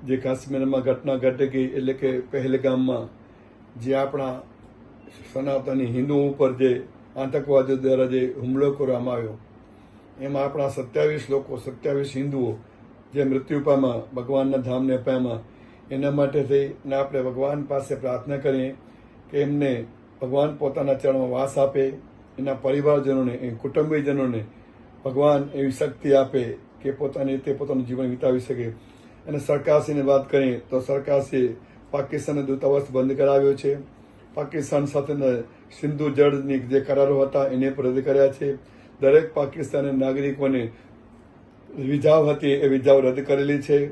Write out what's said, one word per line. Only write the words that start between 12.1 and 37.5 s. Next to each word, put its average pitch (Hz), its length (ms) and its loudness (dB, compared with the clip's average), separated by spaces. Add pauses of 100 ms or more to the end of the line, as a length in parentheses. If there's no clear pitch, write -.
હિન્દુઓ 135 340 -4 (640)
જે 139 100 0
મૃત્યુ 135 440 -2
પામ્યા, 131 360 2 (120)
ભગવાનના 135 500 -2
ધામને 127 320 0
પામ્યા, 123 420 -2 (500)
એના 139 280 -2
માટે 143 260 2
થઈને 139 520 -2
આપણે 135 260 -2
ભગવાન 139 480 -4
પાસે 139 260 -4
પ્રાર્થના 131 480 -6
કરીએ 135 260 0 (600)
કે 143 120 0
એમને 143 300 0 (480)
ભગવાન 143 380 0
પોતાના 139 440 -2
ચરણમાં 131 280 2
વાસ 131 280 -2
આપે, 135 260 2 (540)
એના 135 260 -4
પરિવારજનોને, 135 720 2
એ 127 140 -6 (140)
કુટુંબીજનોને 139 800 0 (640)
ભગવાન 139 380 4 (120)
એવી 139 180 0
શક્તિ 139 420 0
આપે 131 280 4 (380)
કે 135 120 -4
પોતાની 135 440 -4
રીતે 139 180 -2
પોતાનું 135 320 -4
જીવન 123 240 -4
વિતાવી 127 300 0
શકે. 120 260 -6 (600)
અને 147 120 -4
સરકારશ્રીની 147 720 0
વાત 135 200 4
કરીએ 131 280 2 (120)
તો 127 100 0
સરકારશ્રીએ 135 760 0 (340)
પાકિસ્તાનનો 143 520 -4
દૂતાવાસ 139 520 0
બંધ 131 240 0
કરાવ્યો 139 360 4
છે. 139 180 -2 (640)
પાકિસ્તાન 147 520 -2
સાથેના 139 480 0 (360)
સિંધુ 151 400 -4
જળની 139 500 2 (100)
જે 135 100 4
કરારો 139 400 2
હતા 135 340 2